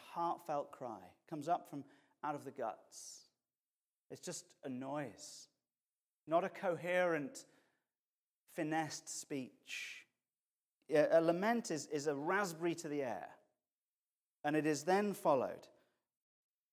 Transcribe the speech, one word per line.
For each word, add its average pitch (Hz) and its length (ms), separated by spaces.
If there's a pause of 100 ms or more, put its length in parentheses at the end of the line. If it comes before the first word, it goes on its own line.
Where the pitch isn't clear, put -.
(120)
heartfelt 151 580
cry, 117 300 (280)
comes 151 200
up 175 200
from 143 140 (400)
out 147 140
of 127 80
the 131 80
guts. - 720 (880)
It's 135 100
just - 420
a 147 60
noise, 131 800 (800)
not 220 160
a 190 40
coherent, 175 960 (1080)
finessed 156 540
speech. - 960 (880)
A, 156 240
a - 20
lament 185 520
is, 147 140
is 147 200
a 151 80
raspberry 170 640
to 165 120
the 147 140
air, 110 260 (1160)
and 147 100
it 156 100
is 147 200
then 196 280
followed 131 540 (1080)